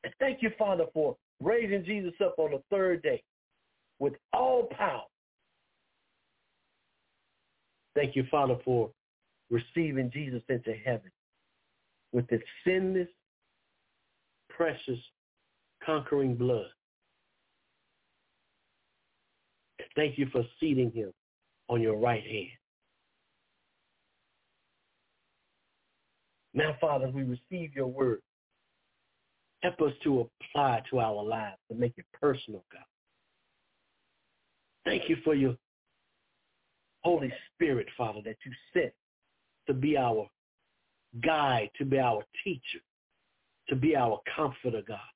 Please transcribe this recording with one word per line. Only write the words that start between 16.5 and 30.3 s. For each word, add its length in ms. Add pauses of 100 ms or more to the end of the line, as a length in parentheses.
Thank 220
you 140
for 120 (160)
seating 320
him 220 (560)
on 120
your 160
right 240
hand. 280 (4000)
Now, 280
Father, 280
we 140
receive 500
your 140
word. 320 (1400)
Help 200
us 120 (100)
to 260 (220)